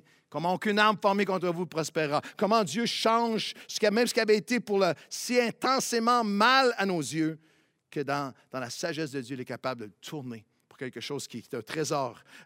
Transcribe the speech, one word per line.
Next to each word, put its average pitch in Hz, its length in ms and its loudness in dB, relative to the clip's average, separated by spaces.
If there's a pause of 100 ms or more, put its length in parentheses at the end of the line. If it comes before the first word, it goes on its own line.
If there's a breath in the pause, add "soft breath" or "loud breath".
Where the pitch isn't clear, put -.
(300 soft breath)
comment 170 240 -2
aucune 208 240 0
arme 214 240 6
formée 196 240 4
contre 185 240 0
vous 175 160 -4
prospérera, 151 560 -2 (160 loud breath)
comment 214 260 4
Dieu 190 220 -2
change 226 640 0 (160 loud breath)
ce - 100 -8
qui 214 60 2
a, 208 60 6
même 226 160 4
ce - 80 -4
qui 233 60 2
avait 214 180 4
été 233 220 0
pour 202 180 0
le, 180 160 4 (160 loud breath)
si - 280 0
intensément 240 840 2
mal 233 540 4
à 196 80 0
nos 175 140 0
yeux, 156 380 -4 (520 soft breath)
que 151 100 -6
dans, 139 320 -4 (180 soft breath)
dans 131 100 -8
la 120 100 -8
sagesse 156 400 -6
de 135 100 -6
Dieu, 127 160 -10
il 123 60 -10
est - 20 -8
capable 123 380 -8
de - 20 -10
le 104 160 -16
tourner 123 460 -12 (200)
pour - 120 -20
quelque 120 240 -10
chose 139 260 -8
qui - 80 -14
est - 180 -12
un 120 60 -6
trésor. 143 640 -4 (220 loud breath)